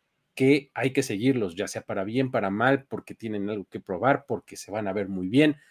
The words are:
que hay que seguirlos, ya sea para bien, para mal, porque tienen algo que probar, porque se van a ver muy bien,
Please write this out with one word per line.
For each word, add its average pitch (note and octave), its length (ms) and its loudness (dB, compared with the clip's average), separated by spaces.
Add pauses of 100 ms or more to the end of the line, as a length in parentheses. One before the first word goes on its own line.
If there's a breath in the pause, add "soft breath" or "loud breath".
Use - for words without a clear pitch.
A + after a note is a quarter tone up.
(360)
que C#3 380 4
hay C3 180 -2
que C3+ 100 2
seguirlos, A2 540 0
ya F#2+ 100 -2
sea - 160 -8
para G2+ 220 -4
bien, B2+ 260 -2
para G#2+ 200 0
mal, C3 340 2
porque - 300 -12
tienen G#2 360 -6
algo G#2 180 -6
que G#2 120 -12
probar, A2 460 0
porque G2 300 -8
se - 140 -16
van G#2 160 -4
a F#2+ 60 -2
ver G2 160 -2
muy F#2 200 -4
bien, C#3+ 280 4 (140 soft breath)